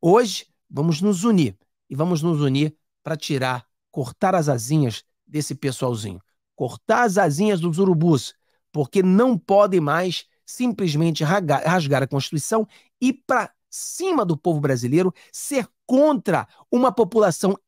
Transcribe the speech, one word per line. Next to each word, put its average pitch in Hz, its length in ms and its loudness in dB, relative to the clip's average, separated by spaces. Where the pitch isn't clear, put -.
Hoje, 196 460 2
vamos 151 320 -2
nos 190 220 0
unir. 175 340 2
E 135 60 -10
vamos 160 260 -2
nos 160 200 0
unir 143 340 0
pra 160 140 -8
tirar, 127 500 -6
cortar 185 460 -2
as 151 140 0
asinhas 127 540 -2
desse 143 300 -8
pessoalzinho. 117 680 -6
Cortar 220 480 -2
as 196 140 0
asinhas 190 420 2
dos 165 200 -2
urubus, 170 560 2
porque 151 260 0
não 202 360 4
podem 196 420 2
mais 165 460 -2
simplesmente 170 800 -2
raga-, 151 420 0
rasgar 143 380 0
a 127 40 -2
Constituição 165 600 -4
e 247 80 -2
ir 262 180 -6
pra 233 240 -2
cima 330 560 -4
do 165 100 0
povo 156 240 -2
brasileiro, 143 540 0
ser - 340 -6
contra 247 600 2
uma 247 220 2
população 196 680 2